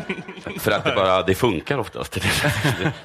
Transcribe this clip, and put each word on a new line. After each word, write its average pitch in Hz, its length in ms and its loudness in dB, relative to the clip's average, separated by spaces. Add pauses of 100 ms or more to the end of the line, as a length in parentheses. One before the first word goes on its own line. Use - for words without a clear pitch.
(580)
för 110 120 0
att 101 140 2
det 147 80 2
bara, 95 300 4
det 92 120 2
funkar 120 440 0
oftast. - 340 -6
<laughs> - 80 -6
Det - 0 - (640)
är, 143 80 0 (120)